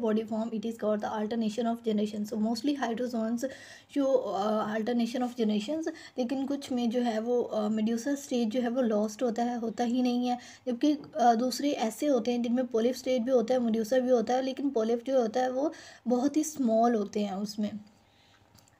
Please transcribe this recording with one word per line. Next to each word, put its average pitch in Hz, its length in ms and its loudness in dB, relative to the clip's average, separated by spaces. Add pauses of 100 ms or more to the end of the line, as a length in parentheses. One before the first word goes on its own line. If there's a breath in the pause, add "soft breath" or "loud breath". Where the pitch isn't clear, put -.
body 214 180 2 (100)
form, 226 220 -2
it 214 60 -2
is 226 120 -4
called 214 320 -2
the - 160 -4
alternation 220 440 -2
of 233 120 0 (120)
generations। 208 460 -2
So 214 140 0
mostly 269 340 -2
hydrozoans 233 640 -2 (480 loud breath)
जो, 285 180 2
अ, 214 640 0
alternation 240 440 0
of 247 60 -2
generations, 240 600 -2 (300 loud breath)
लेकिन 262 280 -2
कुछ 277 260 -4
में 240 180 0
जो 247 100 0
है 233 180 0
वो, 240 240 0
अ, 214 260 -2
medusa 220 400 0
स्टेज 254 400 0
जो 254 120 -2
है 240 80 0
वो 240 120 0
लॉस्ट 214 420 0
होता 240 200 0
है, 240 160 -2
होता 226 260 -4
ही 247 180 0
नहीं 247 260 0
है, 247 100 0 (280 loud breath)
जबकि, 285 320 2 (220)
अ, 240 140 8
दूसरे 254 360 0
ऐसे 240 360 -2
होते 247 240 2
हैं 240 120 0
जिनमें 240 200 2
polyp 240 320 2
स्टेज 254 280 0
भी 247 80 -2
होता 247 240 4
है, 254 60 2
medusa 226 380 2
भी 247 120 2
होता 240 240 4
है, 262 80 2
लेकिन 269 280 -2
polyp 233 360 0
जो 269 140 2
होता 226 200 2
है 254 100 2
वो 277 220 0 (360 loud breath)
बहुत 247 280 2
ही 302 80 2
स्मॉल 233 500 4
होते 208 260 0
हैं 196 140 -2
उसमें। 208 360 -4 (1080 soft breath)